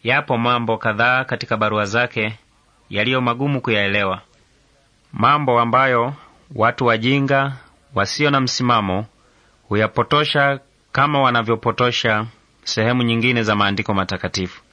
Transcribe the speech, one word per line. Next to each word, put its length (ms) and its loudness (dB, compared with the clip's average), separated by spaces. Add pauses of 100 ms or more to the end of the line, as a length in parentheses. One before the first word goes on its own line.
Yapo 340 0
mambo 400 0
kadhaa 460 0
katika 340 -6
barua 280 0
zake 480 -2 (560)
yaliyo 320 0
magumu 400 -2
kuyaelewa, 600 -2 (920)
mambo 460 4
ambayo 540 2 (420)
watu 300 0
wajinga 680 2 (420)
wasio 360 0
na 100 2
msimamo 640 0 (640)
huyapotosha 880 0 (320)
kama 300 0
wanavyopotosha 1040 0 (380)
sehemu 400 0
nyingine 400 0
za 120 2
maandiko 380 0
matakatifu. 680 -4 (120)